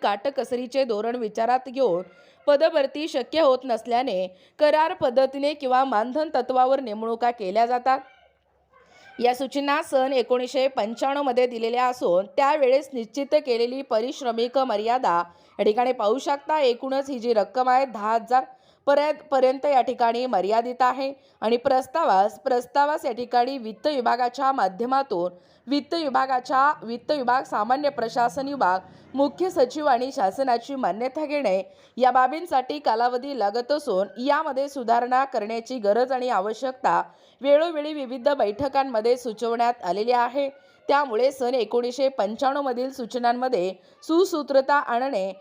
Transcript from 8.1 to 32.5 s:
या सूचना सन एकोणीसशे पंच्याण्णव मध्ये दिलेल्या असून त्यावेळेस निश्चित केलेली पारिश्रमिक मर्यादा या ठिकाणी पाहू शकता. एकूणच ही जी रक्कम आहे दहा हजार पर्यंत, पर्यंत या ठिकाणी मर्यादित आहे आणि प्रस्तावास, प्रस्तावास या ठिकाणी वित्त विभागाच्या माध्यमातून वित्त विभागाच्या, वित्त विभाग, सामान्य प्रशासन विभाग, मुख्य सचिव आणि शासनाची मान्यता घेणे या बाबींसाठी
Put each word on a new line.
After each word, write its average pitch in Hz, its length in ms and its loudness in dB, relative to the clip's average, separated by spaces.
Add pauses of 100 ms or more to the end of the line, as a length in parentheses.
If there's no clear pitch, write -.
या 240 160 2
सूचना 285 480 -2
सन 269 300 0
एकोणीसशे 254 560 0
पंच्याण्णव 262 540 -2
मध्ये 247 240 2
दिलेल्या 240 400 -2
असून 208 400 0 (100)
त्यावेळेस 285 560 2
निश्चित 262 420 -4 (120)
केलेली 240 360 -2
पारिश्रमिक 240 800 -2
मर्यादा 220 640 0 (360)
या 202 60 0
ठिकाणी 240 280 2
पाहू 233 280 0
शकता. 302 400 -2
एकूणच 269 500 0
ही 262 80 -6
जी 233 160 0
रक्कम 220 340 0
आहे 254 180 4
दहा 214 280 -2
हजार 233 300 2 (420)
पर्यंत, 285 320 2 (120)
पर्यंत 269 360 2
या 277 140 4
ठिकाणी 233 460 0
मर्यादित 233 560 0
आहे 269 300 0 (300)
आणि 226 160 2
प्रस्तावास, 254 800 2
प्रस्तावास 285 680 0
या 269 80 -2
ठिकाणी 247 460 0
वित्त 220 280 -6
विभागाच्या 247 640 0
माध्यमातून 220 800 -2 (340)
वित्त 285 280 -4
विभागाच्या, 269 800 0 (100)
वित्त 233 300 -6
विभाग, 262 300 0
सामान्य 262 480 0
प्रशासन 247 580 -2
विभाग, 190 320 0 (340)
मुख्य 285 360 0
सचिव 302 360 0
आणि 254 260 2
शासनाची 254 640 -2
मान्यता 247 500 -4
घेणे 262 360 0 (340)
या 247 140 4
बाबींसाठी 294 680 0